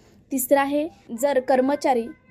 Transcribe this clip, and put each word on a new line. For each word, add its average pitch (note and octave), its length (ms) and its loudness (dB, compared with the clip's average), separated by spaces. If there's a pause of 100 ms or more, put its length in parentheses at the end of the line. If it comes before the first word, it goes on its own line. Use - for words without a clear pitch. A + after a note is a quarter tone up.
(320)
तिसरा C#4 300 2
आहे C#4+ 280 -2 (320)
जर C#4 180 2
कर्मचारी C4 680 0 (240)